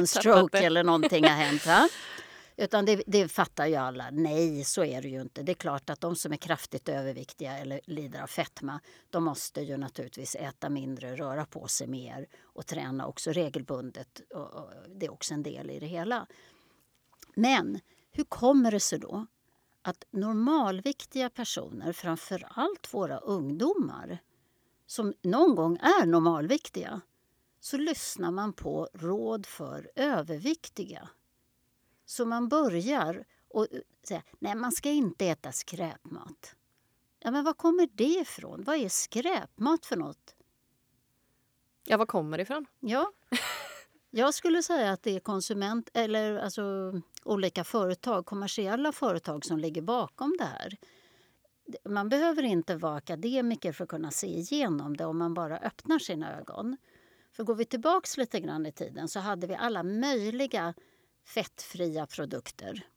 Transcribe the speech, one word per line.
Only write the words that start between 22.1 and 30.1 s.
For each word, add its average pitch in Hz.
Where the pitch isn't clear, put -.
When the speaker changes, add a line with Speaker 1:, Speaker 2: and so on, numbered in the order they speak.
Speaker 2:
våra 165
ungdomar, 185
som 214
någon 254
gång 165
är 320
normalviktiga, 170
så -
lyssnar 269
man 196
på 156
råd 208
för 147
överviktiga? 190